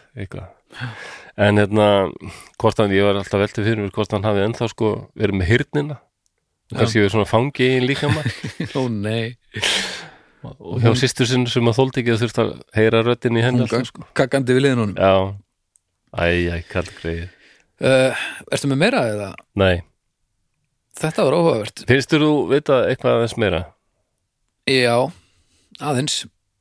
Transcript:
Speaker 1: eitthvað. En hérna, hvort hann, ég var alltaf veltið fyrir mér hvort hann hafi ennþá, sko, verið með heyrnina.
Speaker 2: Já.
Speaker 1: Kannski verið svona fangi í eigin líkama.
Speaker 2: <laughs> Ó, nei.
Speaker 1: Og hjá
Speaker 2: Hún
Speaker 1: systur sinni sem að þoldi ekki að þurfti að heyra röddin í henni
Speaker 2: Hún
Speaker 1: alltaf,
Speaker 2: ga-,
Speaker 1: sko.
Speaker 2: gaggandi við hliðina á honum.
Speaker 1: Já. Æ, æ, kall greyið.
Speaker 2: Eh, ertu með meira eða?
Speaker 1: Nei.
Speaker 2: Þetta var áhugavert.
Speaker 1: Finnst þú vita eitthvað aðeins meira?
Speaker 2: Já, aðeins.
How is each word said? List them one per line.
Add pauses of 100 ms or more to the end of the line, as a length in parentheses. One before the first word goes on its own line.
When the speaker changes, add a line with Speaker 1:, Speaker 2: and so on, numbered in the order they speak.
(120)
Speaker 1:
eitthvað. (840)
En
hérna, (720)
hvort
hann,
ég
var
alltaf
veltið
fyrir
mér
hvort
hann
hafi
ennþá,
sko, (220)
verið
með
heyrnina. (680)
Speaker 2:
Já.
Speaker 1:
Kannski
verið
svona
fangi
í
eigin
líkama. (280)
Speaker 2:
<laughs>
Ó,
nei. (1040)
Speaker 1:
Og
hjá
Speaker 2:
Hún
Speaker 1:
systur
sinni
sem
að
þoldi
ekki
að
þurfti
að (240)
heyra
röddin
í
henni
Speaker 2:
Hún
Speaker 1:
alltaf,
Speaker 2:
ga-,
Speaker 1:
sko. (120)
Speaker 2:
gaggandi
við
hliðina
á
honum.
Speaker 1:
Já. (1000)
Æ,
æ, (100)
kall
greyið. (500)
Speaker 2:
Eh, (320)
ertu
með
meira
eða? (240)
Speaker 1:
Nei. (1160)
Speaker 2:
Þetta
var
áhugavert.
Speaker 1:
Finnst
þú (160)
vita
eitthvað
aðeins
meira? (1040)
Speaker 2:
Já, (800)
aðeins. (380)